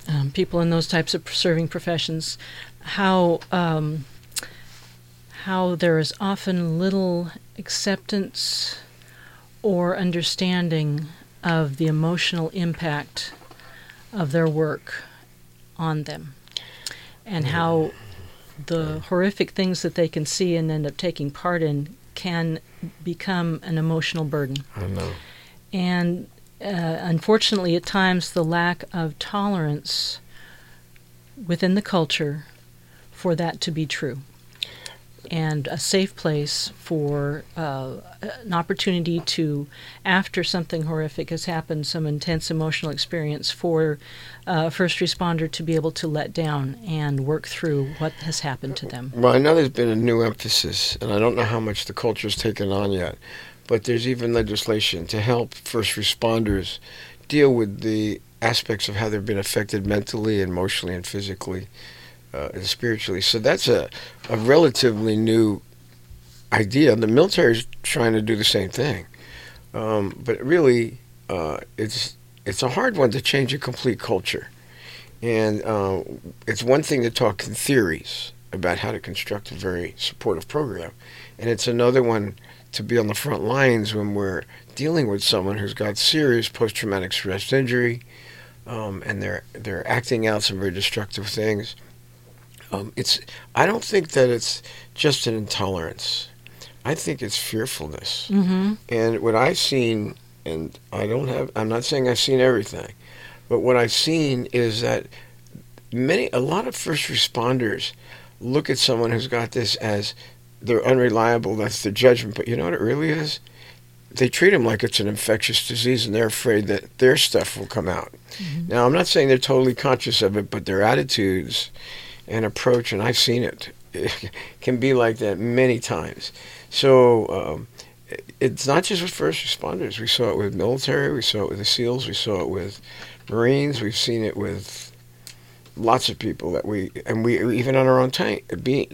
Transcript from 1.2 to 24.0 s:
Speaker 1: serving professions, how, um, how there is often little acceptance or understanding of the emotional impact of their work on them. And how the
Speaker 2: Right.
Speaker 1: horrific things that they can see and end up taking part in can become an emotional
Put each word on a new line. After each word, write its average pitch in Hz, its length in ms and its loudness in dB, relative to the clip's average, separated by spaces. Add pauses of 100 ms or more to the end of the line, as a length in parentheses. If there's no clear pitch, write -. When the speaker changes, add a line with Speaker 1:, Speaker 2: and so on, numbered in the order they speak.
Speaker 1:
serving 165 320 2
professions, 160 720 -4 (440)
how, 185 580 2 (100)
um, 156 540 0 (1400)
how 185 300 0
there 165 240 4
is 156 220 0
often 180 580 0
little 180 540 0 (260)
acceptance - 1160 -4 (840)
or 175 360 2
understanding 165 1080 0 (360)
of 160 360 0
the 160 80 2
emotional 160 640 0
impact 160 840 -4 (800)
of 170 180 -2
their 165 180 2
work 151 540 -2 (760)
on 156 280 -2
them. 147 300 -12 (920)
And 165 220 -2
how 165 420 2 (760)
the 165 180 -2 (100)
Speaker 2:
Right. 160 80 -8
Speaker 1:
horrific 185 480 0
things 185 320 0
that 165 120 -2
they 165 140 2
can 156 180 -4
see 175 300 0
and 160 140 0
end 151 160 -2
up 139 100 -6
taking 156 340 -4
part 175 320 -2
in 147 340 -2 (180)
can 165 460 -2 (420)
become 170 640 -2
an 165 140 -2
emotional 160 460 0